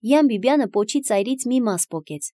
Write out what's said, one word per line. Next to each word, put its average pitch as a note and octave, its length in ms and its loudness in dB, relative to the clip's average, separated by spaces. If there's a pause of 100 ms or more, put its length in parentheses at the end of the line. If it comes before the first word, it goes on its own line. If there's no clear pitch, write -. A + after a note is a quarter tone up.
Յան C#4+ 240 4
Բիբիանը A#3+ 400 2
պոչի G#3 320 -2
ծայրից A#3 440 -2
մի B3 160 0
մաս G3+ 280 -2
պոկեց D#3 480 -10